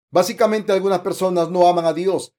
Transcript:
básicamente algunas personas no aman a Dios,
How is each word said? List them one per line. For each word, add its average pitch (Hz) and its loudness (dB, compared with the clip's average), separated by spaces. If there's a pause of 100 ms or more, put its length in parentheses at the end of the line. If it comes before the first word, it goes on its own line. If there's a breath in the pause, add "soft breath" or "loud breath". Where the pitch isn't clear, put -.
(100)
básicamente 208 0
algunas 190 0
personas 180 -2
no 180 4
aman 170 2
a 165 2
Dios, 175 -4